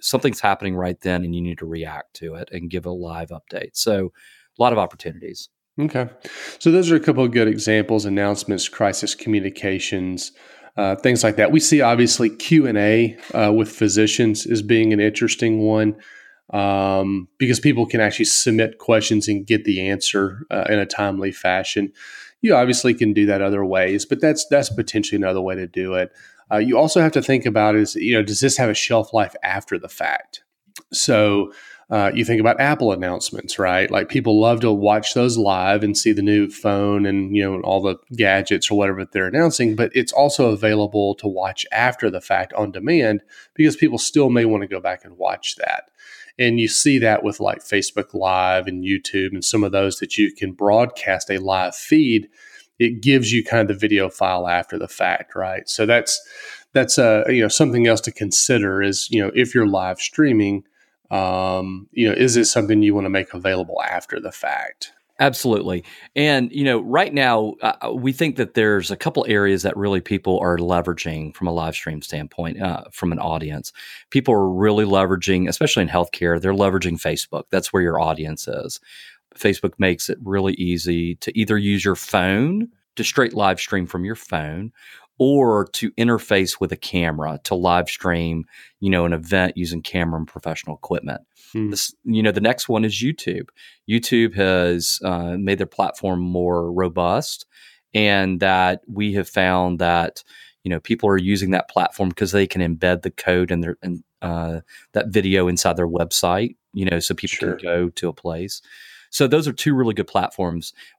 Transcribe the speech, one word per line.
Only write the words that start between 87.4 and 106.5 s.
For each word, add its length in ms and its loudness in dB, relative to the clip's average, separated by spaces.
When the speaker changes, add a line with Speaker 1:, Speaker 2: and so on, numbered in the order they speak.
Speaker 1:
to 120 -2
live 340 2
stream, 560 -2
you 120 0
know, 120 2
an 100 0
event 440 0
using 240 -6
camera 380 -4
and 80 -6
professional 480 -12
equipment. 460 -8
Speaker 2:
Hmm. 180 -4
Speaker 1:
This, 200 -6
you 180 0
know, 100 4
the 80 -2
next 300 -2
one 160 0
is 160 -4
YouTube. 480 -6
YouTube 460 0
has, 680 0
uh, 340 -4
made 200 -2
their 80 -2
platform 540 -4
more 520 -2
robust, 760 -2
and 460 2
that 460 2
we 260 -4
have 140 -2
found 520 0
that, 440 0
you 60 -6
know, 100 -4
people 300 -2
are 80 4
using 320 0
that 180 0
platform 440 -2
'cause 200 -4
they 140 2
can 160 -4
embed 400 0
the 80 -6
code 400 -2
and 140 -2
their, 180 -8
and, 220 -8
uh, 400 -6
that 140 -2
video 400 2
inside 300 0
their 120 0
website, 680 -2